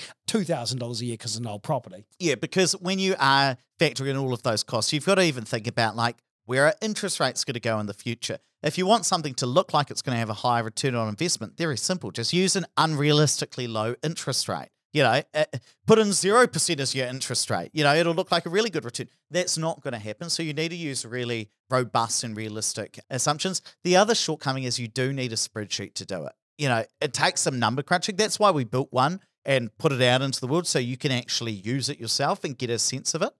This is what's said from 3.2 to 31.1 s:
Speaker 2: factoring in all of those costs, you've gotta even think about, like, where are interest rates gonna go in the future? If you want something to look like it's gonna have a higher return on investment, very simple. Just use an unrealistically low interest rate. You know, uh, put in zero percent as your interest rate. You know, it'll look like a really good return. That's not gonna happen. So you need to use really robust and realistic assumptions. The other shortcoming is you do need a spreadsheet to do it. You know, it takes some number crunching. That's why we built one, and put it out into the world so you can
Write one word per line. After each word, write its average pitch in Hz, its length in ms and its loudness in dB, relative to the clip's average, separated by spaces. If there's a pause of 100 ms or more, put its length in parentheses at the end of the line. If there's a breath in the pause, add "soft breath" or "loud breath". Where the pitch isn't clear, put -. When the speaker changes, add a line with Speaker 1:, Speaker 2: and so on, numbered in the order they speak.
Speaker 2:
factoring 135 300 0
in 135 80 0
all 131 160 0
of 120 100 -6
those 110 200 0
costs, 113 300 -2
you've 147 120 -2
gotta 190 180 4
even 127 220 0
think 110 200 -6
about, 113 300 0
like, 117 220 0 (280)
where 135 220 4
are 160 140 4
interest 208 380 -4
rates 127 240 0
gonna 120 160 -4
go 113 200 0
in 104 80 -4
the 101 80 -6
future? - 420 -6 (240)
If - 160 -2
you 185 80 0
want 208 200 4
something 151 300 -2
to - 100 -2
look 139 280 2
like 147 160 2
it's - 120 -8
gonna 127 160 -2
have 113 120 -2
a 107 60 -4
higher 120 280 2
return 120 300 -2
on 113 160 -2
investment, 107 480 -4
very 156 200 -2
simple. 165 340 -4
Just - 220 -4
use 180 220 2
an 185 100 -2 (120)
unrealistically 147 880 2
low 113 360 -2
interest 151 440 -4
rate. 80 220 -4 (240)
You 151 80 4
know, 123 220 4 (100)
uh, 151 120 2 (420 soft breath)
put 220 100 8
in 208 160 4
zero 214 320 6
percent 165 340 -2
as 135 140 -2
your 131 140 -2
interest 127 420 -4
rate. 87 240 -2
You 151 100 0
know, 143 120 6
it'll 170 180 4
look 180 180 0
like 170 140 0
a 170 40 -6
really 214 200 0
good 147 160 -4
return. - 240 -8 (220)
That's 180 260 -2
not 160 240 -4
gonna 123 160 -8
happen. 107 320 -10
So 165 140 -2
you 151 100 -4
need 156 160 -2
to 170 60 -8
use 151 280 -6
really 117 460 -6 (200)
robust 117 540 0
and 110 140 -8
realistic 110 640 -6 (100)
assumptions. 151 540 -2 (200 loud breath)
The 180 120 4
other 208 180 6
shortcoming 135 520 -2
is 120 120 -2
you 120 100 -6
do 127 240 -2
need 127 220 -4
a - 20 -6
spreadsheet - 600 -6
to 95 100 -10
do 85 200 -6
it. - 80 -10 (260)
You 147 80 0
know, 113 180 2 (160)
it 156 100 0
takes - 300 2
some 139 160 0
number 120 240 2
crunching. 180 360 -2
That's 202 200 0
why 202 140 6
we 143 140 2
built 127 280 -2
one, 143 260 2 (260)
and 131 320 0
put 156 140 2
it 127 100 0
out 127 200 6
into 135 180 -2
the 131 80 -6
world 165 180 0
so - 140 0
you 127 180 -2
can 143 140 -2